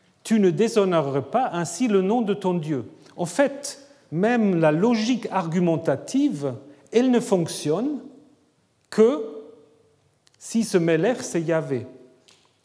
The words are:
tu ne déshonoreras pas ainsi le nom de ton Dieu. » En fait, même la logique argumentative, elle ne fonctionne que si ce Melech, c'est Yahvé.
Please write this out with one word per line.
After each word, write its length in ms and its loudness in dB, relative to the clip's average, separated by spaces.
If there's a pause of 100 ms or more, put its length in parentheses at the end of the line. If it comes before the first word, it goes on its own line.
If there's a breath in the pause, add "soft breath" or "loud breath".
(220 soft breath)
tu 180 2
ne 80 6
déshonoreras 720 2
pas 320 -2
ainsi 340 -4
le 140 2
nom 220 0
de 100 -2
ton 220 -2
Dieu. » 360 -4 (280 loud breath)
En 80 -4
fait, 600 -2 (240 loud breath)
même 480 2
la 140 6
logique 580 0
argumentative, 1200 -2 (380 loud breath)
elle 180 2
ne 100 2
fonctionne 760 -2 (920)
que 340 4 (1160)
si 260 -2
ce 140 0
Melech, 420 2
c'est 220 -4
Yahvé. 440 -2 (800 soft breath)